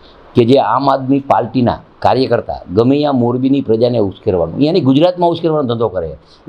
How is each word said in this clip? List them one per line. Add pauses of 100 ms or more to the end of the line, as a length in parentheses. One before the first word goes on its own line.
(340)
કે
જે
આમ
આદમી
પાર્ટીના (200)
કાર્યકર્તા (140)
ગમે
ત્યાં
મોરબીની
પ્રજાને
ઉશ્કેરવાનું,
અહીંયાની
ગુજરાતમાં
ઉશ્કેરવાનો
ધંધો
કરે. (320)